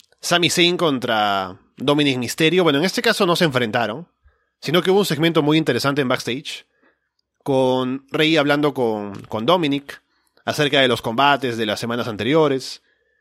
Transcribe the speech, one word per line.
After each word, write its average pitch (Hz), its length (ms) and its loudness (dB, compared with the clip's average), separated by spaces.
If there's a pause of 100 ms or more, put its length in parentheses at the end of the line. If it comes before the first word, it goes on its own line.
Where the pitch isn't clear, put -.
(200)
Sami 175 300 0
Zayn 175 280 2
contra 107 840 0 (180)
Dominic 143 400 0
Mysterio. 160 460 0
Bueno, 143 160 2
en 170 60 0
este 190 160 -4
caso 214 240 0
no 175 100 2
se 180 100 0
enfrentaron, 120 640 -2 (520)
sino 165 220 0
que 185 100 0
hubo 202 80 4
un 196 60 2
segmento 160 360 0
muy 151 160 4
interesante 143 440 0
en 127 60 0
backstage, - 600 -6 (760)
con 131 680 0
Rey 156 260 2
hablando 147 360 2
con, 107 500 -2
con 110 220 -6
Dominic 147 560 0 (440)
acerca 143 360 0
de 131 60 4
los 117 140 0
combates 123 560 0
de 113 80 -2
las 104 140 -2
semanas 117 280 -4
anteriores. 135 760 -2 (380)